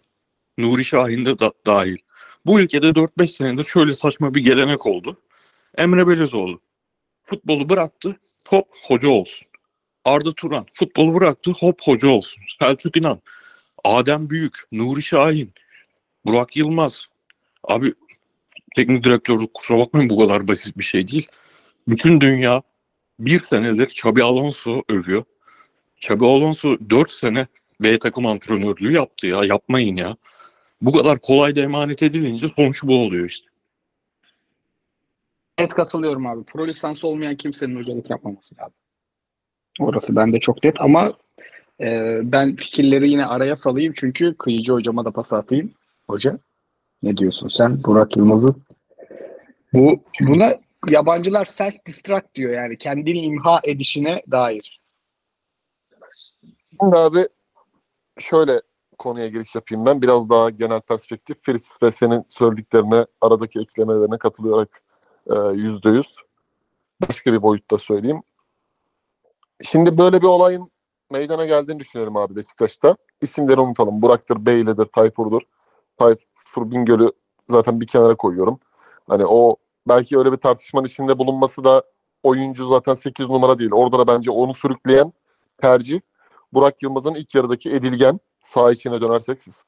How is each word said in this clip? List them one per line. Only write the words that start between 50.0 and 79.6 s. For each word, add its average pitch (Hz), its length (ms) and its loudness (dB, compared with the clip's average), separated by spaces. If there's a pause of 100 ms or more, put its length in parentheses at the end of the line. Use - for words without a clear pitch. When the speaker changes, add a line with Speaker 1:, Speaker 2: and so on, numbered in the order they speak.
Speaker 2:
buna 165 380 2 (300)
yabancılar 170 560 0
self - 420 -10
destruct 196 480 -8
diyor, 127 180 -6
yani 120 260 -8
kendini 151 420 -6
imha 156 440 0
edişine 147 640 -6
dair. 120 500 -4 (2000)
Speaker 3:
Şimdi 190 160 4
abi 165 240 4 (1000)
şöyle 143 420 0 (380)
konuya 120 300 -8
giriş 113 260 -10
yapayım 110 320 -6
ben. 139 160 2
Biraz 120 280 2
daha 113 200 4
genel 110 300 -4
perspektif, - 640 -10
Filiz - 400 -6
ve 117 80 4
senin 117 360 0
söylediklerine, 113 800 2 (140)
aradaki 113 400 0
eklemelerine 110 580 -2
katılarak, 110 640 -2 (460)
e, - 40 0 (200)
yüzde 107 340 -2
yüz. 120 280 0 (920)
Başka - 240 -2
bir 107 100 0
boyutta 104 360 0
söyleyeyim. 110 440 -4 (1400)
Şimdi 165 360 2
böyle 180 240 4
bir 185 40 4
olayın 180 440 2 (400)
meydana 147 360 -4
geldiğini 151 340 -2
düşünüyorum 110 360 -8
abi 98 200 -4
Beşiktaş'ta. 117 600 0 (240)
İsimleri 135 400 0
unutalım. 110 420 -2
Burak'tır, 120 440 0
Beyle'dir, 110 400 0
Tayfur'dur. 110 560 0 (540)
Tayfur 117 720 -2
Bingöl'ü 117 420 2 (360)
zaten 117 320 2
bir 117 60 -8
kenara 117 280 4
koyuyorum. 95 440 -2 (500)
Hani 101 180 0
o 117 300 4 (320)